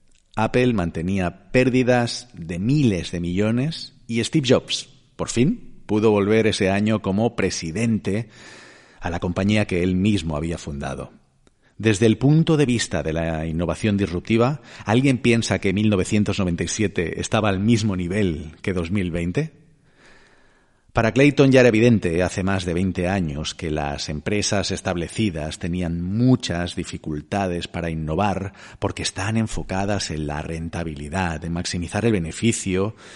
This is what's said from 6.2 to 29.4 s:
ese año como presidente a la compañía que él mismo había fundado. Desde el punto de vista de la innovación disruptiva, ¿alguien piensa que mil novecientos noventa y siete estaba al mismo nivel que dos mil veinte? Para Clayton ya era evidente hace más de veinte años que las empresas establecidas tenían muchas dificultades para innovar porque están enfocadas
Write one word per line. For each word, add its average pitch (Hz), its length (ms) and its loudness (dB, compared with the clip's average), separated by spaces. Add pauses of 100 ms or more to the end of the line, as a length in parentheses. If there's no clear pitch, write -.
ese 98 240 2
año 104 320 0
como 104 360 0
presidente 101 880 -2 (720)
a 90 120 -6
la 85 80 -4
compañía 101 460 0
que 90 180 0
él 92 120 2
mismo 90 420 0
había 82 200 -4
fundado. 69 560 -10 (640)
Desde 107 300 4
el 110 100 4
punto 156 400 4
de 147 80 4
vista 110 380 0
de 80 100 -4
la 82 320 -2
innovación 85 500 0
disruptiva, 110 680 0 (240)
¿alguien 127 340 2
piensa 117 400 2
que 98 120 0
mil 107 180 2
novecientos 101 500 2
noventa 87 240 0
y 82 40 -4
siete 87 540 -2
estaba 107 280 0
al 95 100 0
mismo 107 360 2
nivel 87 680 -2
que 101 100 -2
dos 85 160 -2
mil 92 220 -2
veinte? 90 420 -4 (1400)
Para 110 180 2
Clayton 139 400 6
ya 131 80 8
era 123 100 8
evidente 104 540 4
hace - 180 -2
más 92 240 0
de 90 80 0
veinte 90 340 0
años 80 460 -2
que 85 160 -8
las 73 400 -4
empresas 98 640 -2
establecidas 85 880 -4
tenían 87 420 -4
muchas 95 720 0
dificultades 87 920 -4
para 85 240 -6
innovar 85 600 -4 (260)
porque 98 240 -4
están 104 340 -4
enfocadas 98 720 -2